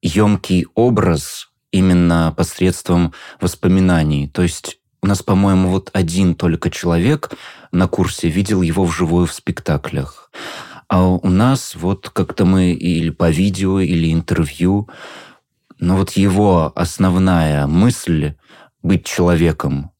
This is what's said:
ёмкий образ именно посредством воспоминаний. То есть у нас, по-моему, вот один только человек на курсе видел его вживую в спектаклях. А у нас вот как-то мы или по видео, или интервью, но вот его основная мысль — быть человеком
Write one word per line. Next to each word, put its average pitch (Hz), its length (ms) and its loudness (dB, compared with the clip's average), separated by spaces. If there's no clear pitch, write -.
ёмкий 95 720 0
образ 104 720 0
именно 87 640 2
посредством 87 760 -2
воспоминаний. 87 880 0
То 78 140 -4
есть - 400 -4
у 95 60 -2
нас, 98 160 0
по-моему, 95 460 2
вот 95 240 -4
один 87 420 0
только 85 340 -2
человек 87 600 -2
на 90 160 2
курсе 87 420 -2
видел 98 320 0
его 87 240 0
вживую 85 400 0
в - 80 -6
спектаклях. - 1000 -8
А 92 200 2
у 92 220 0
нас 117 460 0
вот 92 340 -6
как-то - 360 -2
мы 92 280 2
или 82 360 -2
по 85 200 0
видео, 95 500 0
или 82 320 0
интервью, 85 760 -2
но 87 160 0
вот 95 160 -2
его 95 640 2
основная 87 920 2
мысль — 80 680 0
быть 92 220 0
человеком 80 960 0